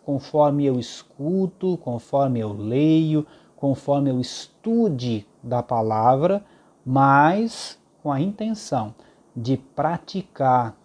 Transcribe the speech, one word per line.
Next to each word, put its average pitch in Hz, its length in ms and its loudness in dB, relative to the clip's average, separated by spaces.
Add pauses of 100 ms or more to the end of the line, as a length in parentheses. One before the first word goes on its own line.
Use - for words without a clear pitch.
conforme 143 600 0
eu 131 120 0
escuto, 180 1000 -4
conforme 131 640 -2
eu 107 120 -6
leio, 151 720 2 (300)
conforme 139 540 0
eu 127 100 0
estude 127 1040 -4 (160)
da 120 200 -2
palavra, 127 840 0 (400)
mas 139 960 2 (240)
com 143 100 -4
a 135 80 -2
intenção 196 720 -6 (400)
de 127 220 -2
praticar 135 1300 -2